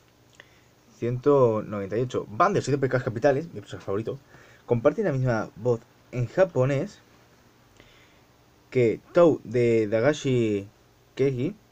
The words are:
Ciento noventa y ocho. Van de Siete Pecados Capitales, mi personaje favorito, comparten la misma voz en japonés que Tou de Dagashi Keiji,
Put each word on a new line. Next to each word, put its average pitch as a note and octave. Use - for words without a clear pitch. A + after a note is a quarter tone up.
Ciento B2
noventa G2+
y B2
ocho. A2
Van F3
de C3+
Siete C3+
Pecados B2+
Capitales, C3+
mi G2
personaje -
favorito, G2+
comparten D3
la D#3+
misma B2
voz A#2
en B2
japonés C#3+
que A#2
Tou E3+
de A2+
Dagashi A2+
Keiji, C3+